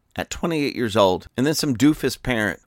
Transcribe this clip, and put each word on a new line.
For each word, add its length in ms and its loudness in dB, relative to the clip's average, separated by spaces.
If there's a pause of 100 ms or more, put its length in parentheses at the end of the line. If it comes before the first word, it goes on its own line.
(160)
at 120 -6
twenty-eight 460 -4
years 220 -2
old, 400 2
and 100 0
then 80 0
some 220 -2
doofus 440 2
parent, 460 -2